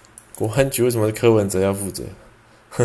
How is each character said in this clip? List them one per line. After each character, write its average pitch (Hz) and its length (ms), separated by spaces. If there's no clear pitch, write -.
国 110 180
安 135 160
局 120 140
为 123 60
什 113 100
么 107 60
是 107 60
柯 113 200
文 104 160
哲 95 140
要 98 120
负 98 180
责？ - 120
<laughs> - 480